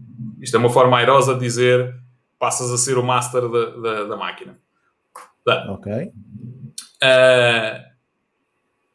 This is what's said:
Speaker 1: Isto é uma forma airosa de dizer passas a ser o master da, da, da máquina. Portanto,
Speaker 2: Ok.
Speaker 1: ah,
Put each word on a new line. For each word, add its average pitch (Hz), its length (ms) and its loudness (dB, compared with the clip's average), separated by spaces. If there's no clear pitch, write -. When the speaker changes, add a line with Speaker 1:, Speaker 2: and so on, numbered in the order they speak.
Speaker 1:
Isto - 140 -6
é 113 40 4
uma 120 120 4
forma 127 260 4
airosa 127 380 4
de 123 60 -6
dizer 123 540 0
passas 123 320 -4
a 123 60 -4
ser 131 200 -2
o 123 60 0
master 123 440 -2
da, 117 180 -2
da, 113 400 -6
da 104 120 -10
máquina. 92 400 -12
Portanto, 113 280 -2
Speaker 2:
Ok. 107 380 -10
Speaker 1:
ah, 123 840 4